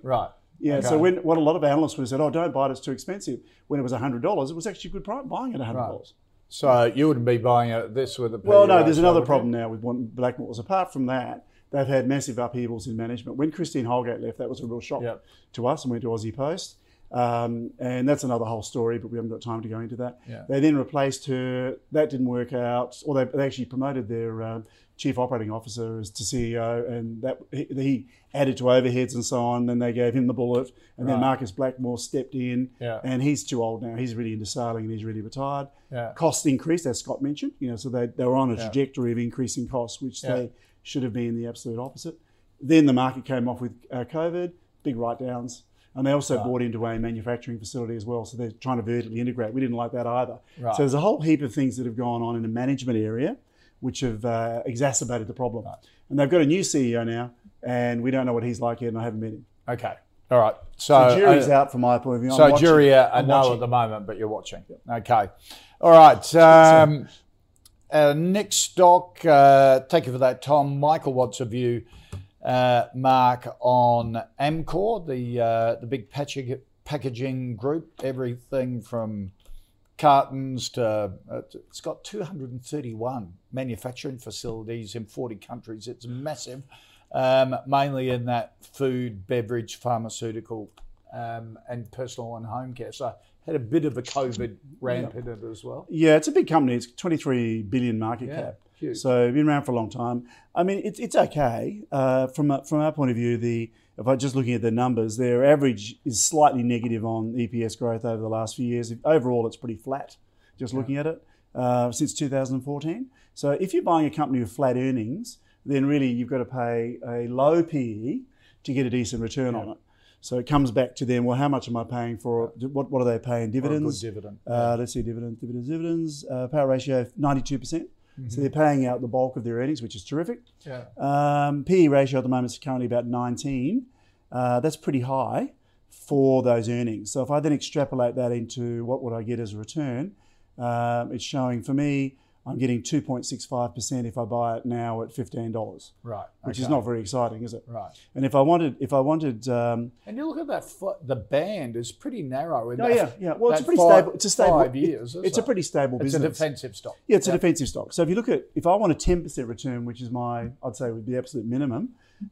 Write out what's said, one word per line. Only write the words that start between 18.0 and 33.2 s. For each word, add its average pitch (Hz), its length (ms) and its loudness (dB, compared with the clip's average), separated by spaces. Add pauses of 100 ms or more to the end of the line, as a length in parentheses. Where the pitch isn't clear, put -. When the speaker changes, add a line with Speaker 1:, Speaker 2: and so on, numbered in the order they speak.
Speaker 2:
that's 143 160 0
another 120 200 -2
whole 110 180 -6
story, 117 360 -2
but 110 120 -12
we 117 60 -8
haven't 113 140 -6
got 110 100 -10
time 113 220 -8
to 113 60 -10
go 110 120 -8
into 117 160 -10
that. 123 220 -10 (100)
Speaker 1:
Yeah. 113 200 -14
Speaker 2:
They 135 120 0
then 151 160 6
replaced 139 500 -2
her. 127 500 -4 (160)
That 151 180 2
didn't 131 160 -2
work 123 260 -4
out. 123 540 -4
Or 147 80 -2
they, 131 100 2
they 139 220 -2
actually 131 200 -6
promoted 131 420 -6
their, 113 340 -6
uh, 113 180 -8 (380)
chief 131 180 -4
operating 123 340 -2
officer 113 500 -8
as 104 100 -12
to - 140 -12
C 117 300 -4
E 117 40 -4
O, 117 300 -2
and 113 340 -8
that 131 160 -6 (140)
he, 139 180 -8
he 135 360 -2 (280)
added 135 240 0
to 123 60 -6
overheads 123 500 2
and 117 100 -4
so 123 200 -2
on. 120 220 -2
Then 120 120 -2
they 120 140 -2
gave 120 200 0
him 127 140 0
the 123 80 0
bullet, 120 380 -2 (260)
and 135 100 -4
then 131 60 0
Speaker 1:
Right. 120 140 0
Speaker 2:
Marcus 127 240 -4
Blackmore 127 460 -4
stepped - 360 -6
in, 123 360 -4 (100)
Speaker 1:
Yeah. 117 240 -6
Speaker 2:
and 127 180 -2